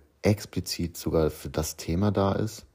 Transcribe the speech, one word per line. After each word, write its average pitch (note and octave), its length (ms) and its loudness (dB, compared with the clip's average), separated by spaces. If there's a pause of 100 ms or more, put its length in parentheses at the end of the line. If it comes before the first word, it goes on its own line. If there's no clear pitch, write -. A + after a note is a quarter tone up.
(220)
explizit - 760 0
sogar D#2+ 360 2
für - 180 -10
das D#2+ 260 -4
Thema G2 360 0
da G2 220 2
ist. G2+ 420 -4